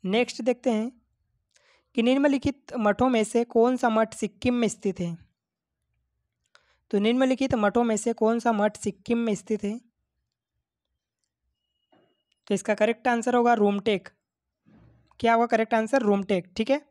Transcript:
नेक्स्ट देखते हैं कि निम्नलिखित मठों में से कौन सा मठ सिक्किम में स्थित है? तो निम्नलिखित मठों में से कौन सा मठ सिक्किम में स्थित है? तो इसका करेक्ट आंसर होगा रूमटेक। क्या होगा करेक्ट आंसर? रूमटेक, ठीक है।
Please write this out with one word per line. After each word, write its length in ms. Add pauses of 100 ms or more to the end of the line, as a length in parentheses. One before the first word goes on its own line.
नेक्स्ट 380
देखते 280
हैं 320 (920)
कि 80
निम्नलिखित 640 (120)
मठों 300
में 160
से 200
कौन 320
सा 120
मठ 260
सिक्किम 400
में 140
स्थित 320
है? 180 (1700)
तो 80
निम्नलिखित 560
मठों 300
में 120
से 160
कौन 260
सा 140
मठ 240
सिक्किम 420
में 160
स्थित 300
है? 160 (2750)
तो 80
इसका 200
करेक्ट 340
आंसर 260
होगा 200
रूमटेक। 540 (1120)
क्या 140
होगा 120
करेक्ट 280
आंसर? 280
रूमटेक, 540
ठीक 140
है। 200